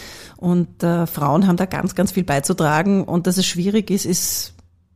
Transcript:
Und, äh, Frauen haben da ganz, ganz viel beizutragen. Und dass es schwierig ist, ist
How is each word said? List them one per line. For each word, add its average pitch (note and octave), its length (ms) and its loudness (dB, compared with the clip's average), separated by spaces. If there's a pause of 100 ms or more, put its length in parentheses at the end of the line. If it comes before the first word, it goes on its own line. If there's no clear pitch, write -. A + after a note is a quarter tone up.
(380)
Und, F3 440 0
äh, E3+ 240 2
Frauen D3+ 400 2
haben F3 120 4
da F#3+ 80 0
ganz, - 280 -4
ganz - 180 0
viel F3+ 120 -2
beizutragen. D#3+ 800 2
Und E3+ 220 -2
dass F3+ 100 2
es F#3 80 0
schwierig G3+ 460 0
ist, G3 160 0
ist - 480 -4 (420)